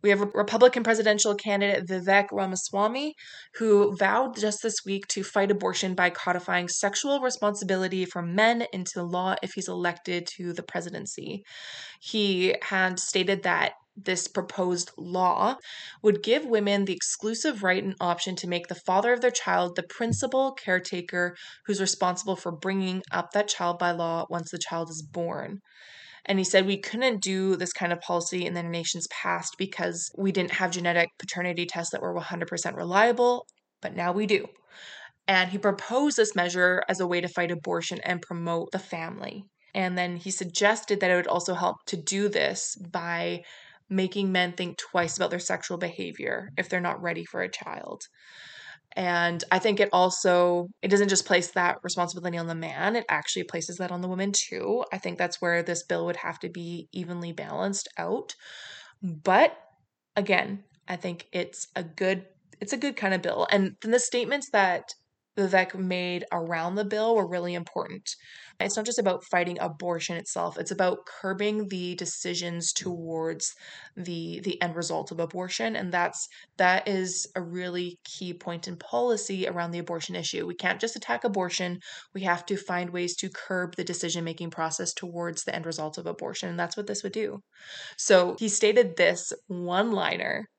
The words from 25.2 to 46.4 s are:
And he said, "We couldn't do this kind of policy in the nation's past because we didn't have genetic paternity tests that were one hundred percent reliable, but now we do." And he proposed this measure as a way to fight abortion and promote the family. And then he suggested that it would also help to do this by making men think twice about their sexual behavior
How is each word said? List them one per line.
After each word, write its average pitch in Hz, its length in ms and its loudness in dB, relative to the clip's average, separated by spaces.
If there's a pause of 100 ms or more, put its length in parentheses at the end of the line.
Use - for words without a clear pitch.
And 196 120 2
he 190 60 2
said, 190 220 6
"We 196 120 2
couldn't 226 440 0
do 190 340 2
this 180 160 -4
kind 175 220 0
of 170 80 -8
policy 175 420 -2
in 170 80 -2
the 170 100 -4
nation's 170 460 -4
past 175 480 -4
because 175 640 -4
we 196 140 2
didn't 180 200 0
have 185 180 0
genetic 170 380 2 (100)
paternity 175 460 -4
tests 170 280 -6
that - 100 -6
were 180 100 -4
one 170 120 -4
hundred 175 220 -6
percent - 300 -4
reliable, 233 680 4 (340)
but 175 160 -8
now 175 160 0
we 208 140 0
do." 196 180 4 (840)
And 185 220 6
he 190 80 -4
proposed 233 600 2
this 214 180 4
measure 180 540 4
as 190 100 0
a 185 60 2
way 175 160 2
to 180 40 -2
fight 175 240 -2
abortion 170 540 -4
and 175 160 -2
promote 170 500 -4
the 185 80 -4
family. 175 680 -10 (300)
And 180 220 0
then 175 220 -2
he 185 120 -8
suggested 202 680 2
that 185 100 4
it 180 60 6
would 180 100 2
also 180 280 0
help 180 220 0 (100)
to 196 100 -4
do 196 320 0
this - 480 0 (160)
by 175 500 -4 (460)
making 190 420 0
men 180 220 2
think 175 240 -6
twice 170 400 0
about 180 140 0
their 175 80 -2
sexual 180 400 -4
behavior - 800 -6